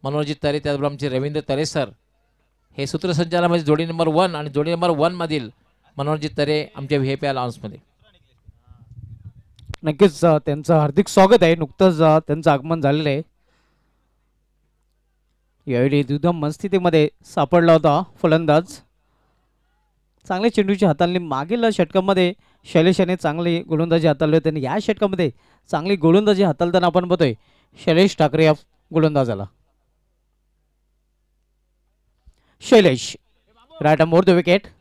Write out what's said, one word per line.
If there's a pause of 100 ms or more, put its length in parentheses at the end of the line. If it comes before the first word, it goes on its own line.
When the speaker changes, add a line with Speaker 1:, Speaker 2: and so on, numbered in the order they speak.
Speaker 1:
मनोहरजी
तरे,
त्याचबरोबर
आमचे
रवींद्र
तरे
सर (880)
हे
सूत्रसंचालन
म्हणजे
जोडी
नंबर
वन
आणि
जोडी
नंबर
वनमधील (480)
मनोहरजी
तरे
आमच्या
व्हीआयपी
अनाउन्समध्ये. (2000)
Speaker 2:
नक्कीच,
अ,
त्यांचं
हार्दिक
स्वागत
आहे.
नुकतंच,
अ,
त्यांचं
आगमन
झालेलं
आहे. (2500)
यावेळी
दुधम
मनस्थितीमध्ये (160)
सापडला
होता (180)
फलंदाज. (1500)
चांगल्या
चेंडूची
हाताळणी
मागील
षटकामध्ये (320)
शैलेश
याने
चांगली
गोलंदाजी
हाताळली
होती
आणि
या
षटकामध्ये (400)
चांगली
गोलंदाजी
हाताळताना
आपण
बघतोय (520)
शैलेश
ठाकरे
या (400)
गोलंदाजाला. (3250)
शैलेश, (640)
right
arm
over
the
wicket. (140)